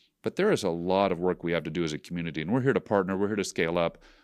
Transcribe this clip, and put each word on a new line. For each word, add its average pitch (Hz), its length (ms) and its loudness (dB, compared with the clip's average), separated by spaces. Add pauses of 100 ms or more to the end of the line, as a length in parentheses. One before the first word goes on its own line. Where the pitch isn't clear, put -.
(220)
but - 140 -6
there 196 160 2
is 123 120 0
a 95 40 2
lot 90 440 2
of 82 60 -4
work 87 240 0
we 85 100 0
have 82 120 0
to 82 60 -6
do 85 120 -2
as 78 120 -2
a 76 40 -6
community, 82 440 -6
and 82 100 -4
we're 131 80 2
here 131 140 2
to 90 60 2
partner, 95 360 0
we're 101 120 0
here 107 80 -2
to 98 80 0
scale 87 340 -2
up, 85 180 0 (280)